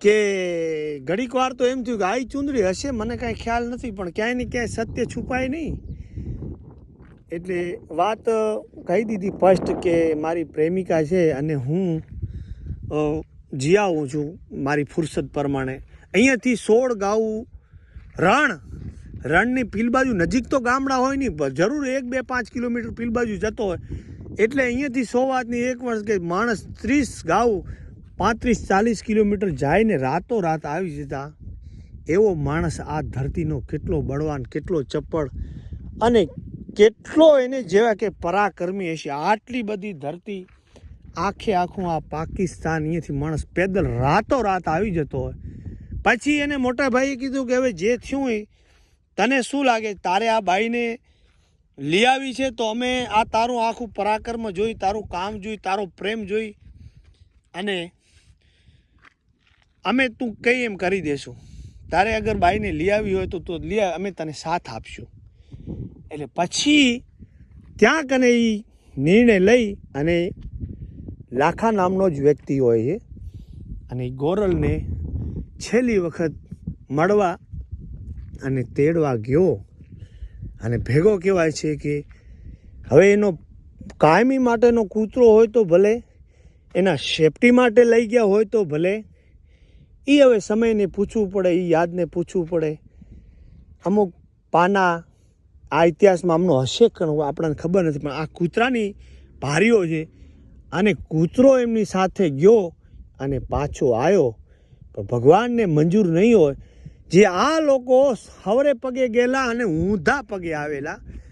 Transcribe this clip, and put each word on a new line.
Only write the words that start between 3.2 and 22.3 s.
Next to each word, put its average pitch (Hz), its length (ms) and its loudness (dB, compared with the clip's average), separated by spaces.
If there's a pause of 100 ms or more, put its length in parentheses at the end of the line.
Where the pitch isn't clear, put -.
ખ્યાલ 233 360 -4
નથી, 247 220 -10
પણ 190 180 -10
ક્યાંય 214 240 -4
ને 247 120 -4
ક્યાંય 233 220 -6
સત્ય 226 380 -4
છુપાય 254 420 -6
નહીં. 285 300 -6 (1500)
એટલે 175 480 -6 (100)
વાત 202 400 -2 (580)
કહી 190 160 0
દીધી 208 260 -4
સ્પષ્ટ 185 420 4
કે 165 420 2
મારી 160 300 -2
પ્રેમિકા 165 600 0
છે 165 280 2
અને 151 220 -2
હું 160 500 -2 (880)
અ, 151 300 -2 (320)
જી 147 220 2
આવું 165 340 0
છું 151 300 -6 (120)
મારી 147 320 -2
ફુરસદ 151 440 -6
પ્રમાણે. 139 540 -4 (320)
અહીંયાથી 247 420 2
સોળ 240 380 2
ગાઉ 220 520 -2 (720)
રણ, 208 400 2 (640)
રણની 226 380 2
પીલ 220 260 -4
બાજુ 262 240 2
નજીક 185 340 0
તો 285 120 0
ગામડા 262 360 0
હોય 262 220 0
નહીં, 262 140 -2
પણ 147 180 -4
જરૂર 220 380 0
એક, 262 160 -2
બે, 254 180 -6
પાંચ 247 300 -6